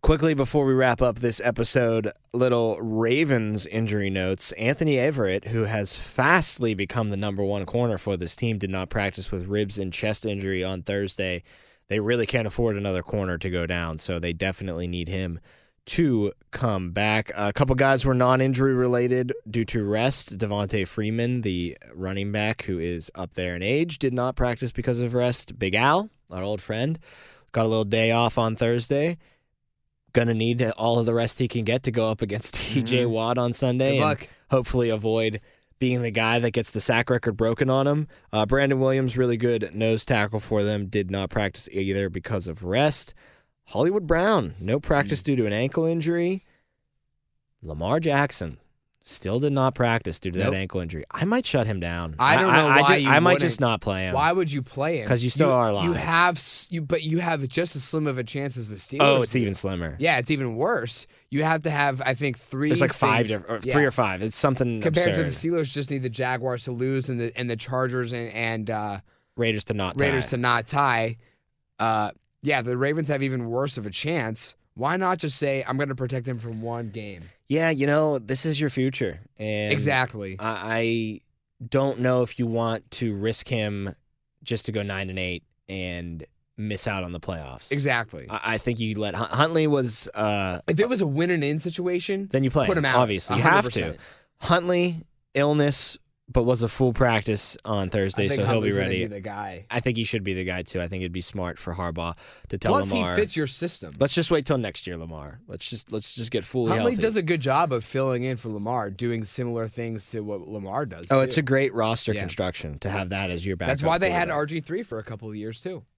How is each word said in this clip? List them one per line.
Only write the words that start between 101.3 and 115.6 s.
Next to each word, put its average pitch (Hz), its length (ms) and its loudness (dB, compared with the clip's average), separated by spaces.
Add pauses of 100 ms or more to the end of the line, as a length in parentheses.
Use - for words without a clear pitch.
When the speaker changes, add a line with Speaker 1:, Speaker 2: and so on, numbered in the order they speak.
Speaker 1:
for 87 140 -8
Harbaugh 85 420 -6 (340)
to 101 80 -6
tell 92 160 0
Speaker 2:
Plus, 196 180 2
he 95 80 0
Speaker 1:
Lamar, 90 160 0
Speaker 2:
fits - 200 0
your 156 100 0
system. 135 540 -6
Speaker 1:
"Let's 135 160 2
just 165 160 4
wait 156 140 2
till 143 120 2
next 107 300 -4
year, 87 100 -8
Lamar. 80 500 -12
Let's - 220 -8
just, - 220 -8
let's 107 240 -4
just 113 160 -6
get 104 140 -2
fully 120 240 -2
Speaker 2:
Huntley 113 240 2
Speaker 1:
healthy." 202 80 -2
Speaker 2:
does 220 160 2
a 196 40 0
good 165 200 0
job 139 320 2
of 113 100 -2
filling 131 400 0
in 127 140 -4
for 110 120 -10
Lamar, 107 400 -4
doing 113 360 -4
similar 117 420 -4
things 113 440 -8
to 113 100 -6
what 104 260 -6
Lamar 104 380 -6
does, 87 260 -12
Speaker 1:
Oh, 135 80 6
it's 131 160 4
Speaker 2:
too. 170 40 4
Speaker 1:
a 160 40 0
great 135 300 2
roster 113 400 0
Speaker 2:
Yeah. 101 80 -2
Speaker 1:
construction 87 580 -6
to 101 100 -4
have 95 200 -4
that 98 200 -4
as 87 160 -6
your 95 120 -4
Speaker 2:
That's 131 240 -2
Speaker 1:
backup 156 60 0
Speaker 2:
why 165 100 2
they 185 140 2
had 175 180 0
Speaker 1:
quarterback. 156 80 -2
Speaker 2:
R 147 80 -2
G 156 160 -6
three 190 220 -8
for 113 160 -8
a 107 40 -12
couple 110 260 -12
of 107 60 -12
years, 107 260 -10